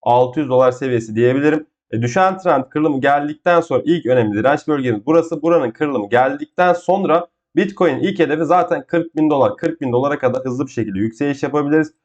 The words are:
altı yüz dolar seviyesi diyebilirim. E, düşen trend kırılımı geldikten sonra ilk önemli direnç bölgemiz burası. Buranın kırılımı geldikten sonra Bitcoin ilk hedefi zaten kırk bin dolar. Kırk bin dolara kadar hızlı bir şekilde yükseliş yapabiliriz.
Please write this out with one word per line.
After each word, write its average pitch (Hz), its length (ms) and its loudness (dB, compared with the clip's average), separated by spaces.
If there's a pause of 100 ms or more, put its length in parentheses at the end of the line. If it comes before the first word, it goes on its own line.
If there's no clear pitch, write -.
altı 123 380 2
yüz 143 80 -4
dolar 127 240 4
seviyesi 120 440 -4
diyebilirim. 139 500 2 (240)
E, 113 120 -4
düşen 185 360 0
trend 180 260 0
kırılımı 151 360 -2
geldikten 147 600 0
sonra 143 240 -2
ilk 165 220 0
önemli 113 320 2
direnç 139 300 0
bölgemiz 123 380 -2
burası. 160 360 0
Buranın 160 280 2
kırılımı 127 380 -4
geldikten 143 640 0
sonra 170 540 0 (300)
Bitcoin 175 420 0
ilk 185 200 -4
hedefi 156 260 0
zaten 170 420 0
kırk 165 300 -4
bin 156 140 2
dolar. 131 260 2
Kırk 165 240 -6
bin 131 120 -4
dolara 139 260 0
kadar 127 260 -2
hızlı 131 220 -6
bir 135 40 -14
şekilde 104 280 -6
yükseliş 135 440 -4
yapabiliriz. 147 520 0 (100)